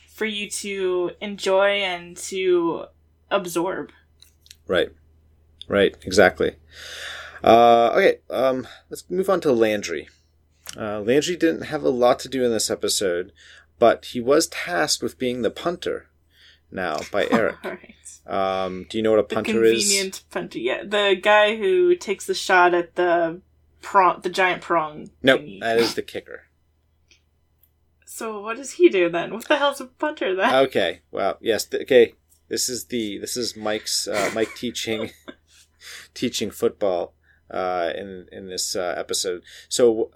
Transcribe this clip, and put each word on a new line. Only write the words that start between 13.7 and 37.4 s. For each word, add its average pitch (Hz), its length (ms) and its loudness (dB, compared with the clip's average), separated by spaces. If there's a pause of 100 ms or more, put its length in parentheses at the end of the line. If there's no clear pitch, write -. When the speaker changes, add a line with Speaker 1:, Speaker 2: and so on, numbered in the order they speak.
Speaker 2:
but 113 280 4
he 123 140 -8
was 143 260 2
tasked - 560 -4
with 120 160 -8
being 123 240 -4
the 104 80 -2
punter - 580 -6 (600)
now 90 280 -2 (140)
by 98 140 0
Speaker 1:
<laughs> - 40 -2
Speaker 2:
Eric. - 340 0
Speaker 1:
Right. - 300 -12 (320)
Speaker 2:
Um, 95 640 -4
do 110 80 -8
you 110 40 -2
know 110 100 2
what 107 80 6
a - 20 2
Speaker 1:
The - 120 -4
Speaker 2:
punter 113 300 0
is? - 200 4
Speaker 1:
convenient 196 460 -2
punter, - 280 -8
yeah. 123 260 -4
The 202 380 2
guy 208 340 4
who 185 380 4
takes 190 320 -6
the 190 80 -4
shot 180 400 4
at 175 220 -2
the 175 440 0 (420)
prong, 185 400 4
the 185 80 -4
giant 180 320 0
prong 156 480 -4 (120)
Speaker 2:
Nope, 131 200 4
Speaker 1:
thingy. 98 180 -16
Speaker 2:
that 113 180 0
is 113 160 0
the 107 80 -6
kicker. - 420 -14 (1600)
Speaker 1:
So 220 360 -12
what 226 160 -8
does 269 160 -14
he 349 160 6
do 180 200 4
then? 170 260 -4
What 226 140 -12
the 302 100 4
hell's 277 220 0
a 262 60 -12
punter 302 480 -4
then? 196 200 2 (120)
Speaker 2:
Okay, 98 340 -2 (100)
well, 98 300 -2
yes, 104 260 -2
th-, - 160 -6
okay. 120 320 6 (340)
This 117 200 -4
is 120 180 -10
the, 107 320 -6
this 101 180 -10
is 113 200 -6
Mike's, 107 520 -4
uh, 101 260 -2
Mike 110 220 -2
teaching, 117 540 -6 (520)
<laughs> - 520 -20
teaching 113 360 -4
football, 95 640 -2 (380)